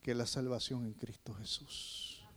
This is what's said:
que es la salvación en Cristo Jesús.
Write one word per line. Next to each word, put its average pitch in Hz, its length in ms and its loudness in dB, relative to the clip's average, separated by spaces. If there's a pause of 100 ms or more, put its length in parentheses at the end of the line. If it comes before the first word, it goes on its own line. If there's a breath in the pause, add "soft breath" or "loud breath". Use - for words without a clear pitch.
que 131 120 2
es 120 40 6
la 120 80 6
salvación 123 600 2
en 110 80 -2
Cristo - 400 -6
Jesús. - 880 -4 (120)